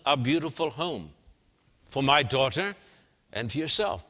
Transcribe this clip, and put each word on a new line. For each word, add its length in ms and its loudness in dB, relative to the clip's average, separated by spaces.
a 100 4
beautiful 540 0
home 420 -8
for 120 -2
my 200 6
daughter 540 0
and 200 -6
for 60 -4
yourself, 520 -2